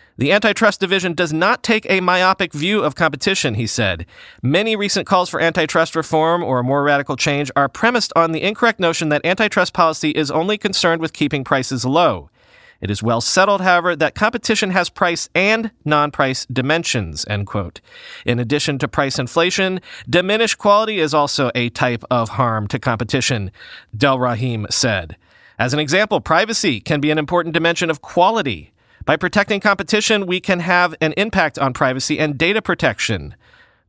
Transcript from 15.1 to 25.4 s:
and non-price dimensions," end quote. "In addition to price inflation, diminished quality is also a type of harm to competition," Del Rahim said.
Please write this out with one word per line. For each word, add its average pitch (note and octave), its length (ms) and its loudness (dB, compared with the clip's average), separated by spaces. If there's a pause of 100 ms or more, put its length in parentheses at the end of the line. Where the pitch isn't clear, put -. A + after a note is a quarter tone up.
and G#3+ 360 0 (160)
non-price D3 640 0
dimensions," B2 760 -2
end G2+ 180 -2
quote. F#2+ 340 -8 (460)
"In A#3+ 120 0
addition C#3+ 400 0
to C#3 100 -2
price C#3 300 -2
inflation, F#3 600 0 (280)
diminished F#3+ 500 2
quality G#3 400 2
is D#3 160 0
also C#3+ 400 2
a A#2+ 160 -2
type B2 400 -2
of A#2 200 0
harm A2 380 0
to B2+ 100 -4
competition," A#2 720 -2 (460)
Del C3+ 220 2
Rahim A#2+ 500 -2
said. F#2+ 480 -2 (420)